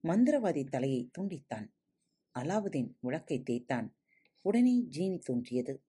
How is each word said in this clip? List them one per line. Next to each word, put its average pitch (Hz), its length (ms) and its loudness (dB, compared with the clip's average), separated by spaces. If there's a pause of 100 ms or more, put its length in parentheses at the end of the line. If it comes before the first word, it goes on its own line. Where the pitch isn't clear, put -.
மந்திரவாதி 214 560 4
தலையை 131 540 -2
துண்டித்தான். 147 480 -8 (720)
அலாவுதீன் 165 640 -2
விளக்கை 131 420 -4
தேய்த்தான். 120 540 -4 (440)
உடனே 240 500 4
ஜீனி 175 280 -2
தோன்றியது. 123 720 -4